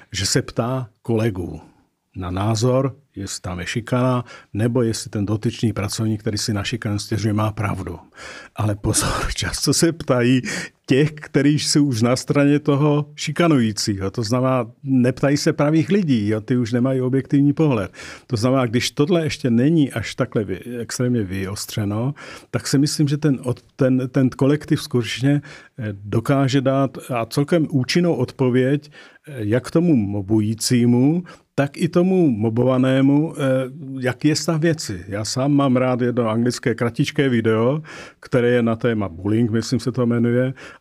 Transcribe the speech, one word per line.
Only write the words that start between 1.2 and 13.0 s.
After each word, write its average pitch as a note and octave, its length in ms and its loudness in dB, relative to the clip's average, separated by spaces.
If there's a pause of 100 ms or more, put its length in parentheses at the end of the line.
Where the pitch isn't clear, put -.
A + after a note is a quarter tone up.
na F#2 160 -8
názor, A2+ 640 0 (200)
jestli G2 260 -10
tam F2+ 180 -8
je F2 60 -6
šikana, B2 600 -2 (280)
nebo A#2 280 0
jestli A2+ 280 -2
ten G#2 160 -2
dotyčný G#2+ 480 -2
pracovník, G#2+ 460 -4
který G#2 180 -4
si G#2+ 160 -4
na G2 100 -2
šikanu G#2 360 -4
stěžuje, G#2+ 340 -2
má G#2+ 180 0
pravdu. F#2 480 -6 (560)
Ale G#2 200 0
pozor, G#2 340 -2 (140)
<laughs> - 120 -4
často - 380 -2
se E3 180 2
ptají B2+ 500 2 (440)
těch, C#3+ 260 4
kteří D3 480 0
jsou D3 260 2
už B2 160 0
na A#2+ 140 2
straně C#3+ 440 2
toho D3 460 2 (100)